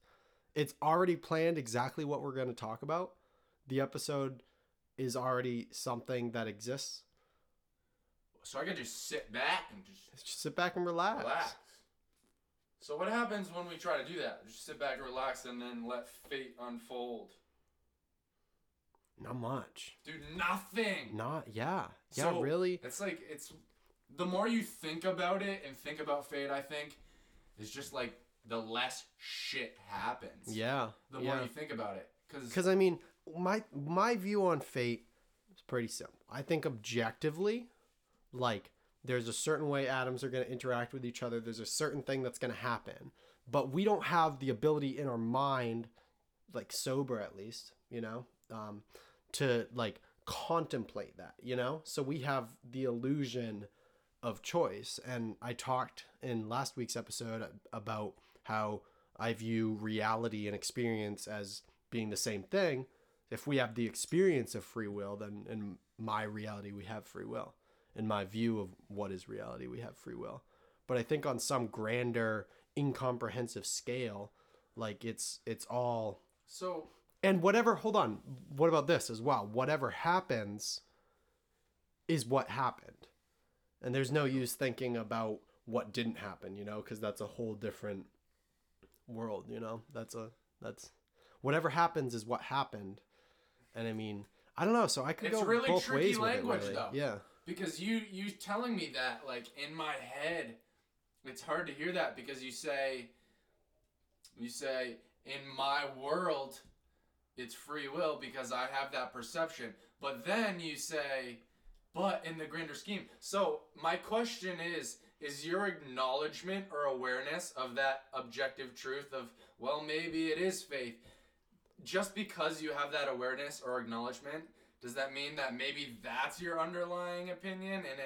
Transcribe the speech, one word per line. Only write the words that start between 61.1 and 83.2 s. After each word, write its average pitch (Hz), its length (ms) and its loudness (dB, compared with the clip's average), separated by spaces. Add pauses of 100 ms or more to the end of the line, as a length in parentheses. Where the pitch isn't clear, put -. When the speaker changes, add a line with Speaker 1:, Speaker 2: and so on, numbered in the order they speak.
Speaker 1:
as 101 340 -6 (280)
being 110 200 0
the 104 80 -2
same 104 260 0
thing. 151 440 2 (420)
If - 180 -6
we 143 100 4
have 117 180 2
the 117 100 4
experience 151 680 4
of 107 100 -6
free 110 220 -4
will, 101 280 -4
then 104 320 -10
in 104 300 -6 (200)
my 110 260 0
reality, 104 480 -6
we 101 140 -10
have 104 200 -8
free 92 200 -10
will. 110 300 -6 (400)
In 110 120 -2
my 104 160 2
view 110 360 2
of 95 160 -6 (120)
what 101 240 -4
is 92 160 -8
reality, 107 400 -8
we 120 140 -8
have 113 140 -12
free - 200 -12
will. 117 280 -8 (440)
But 131 100 2
I 143 60 2
think 147 220 0
on 131 140 2
some 123 280 2
grander, 113 800 2 (280)
incomprehensive 123 920 0
scale, 113 640 -4 (440)
like, 110 300 -4
it's, - 400 -4
it's 113 200 -4
all 117 580 0 (240)
Speaker 2:
So, 180 420 -4 (320)
Speaker 1:
And 190 200 8
whatever, 208 340 8
hold 208 200 2
on, 113 240 4 (360)
what 156 140 8
about 151 180 6
this 156 220 6
as 113 120 -4
well? 120 240 4
Whatever 131 460 4
happens 120 920 2 (1300)
is 151 180 4
what 127 240 4
happened. - 580 -2 (720)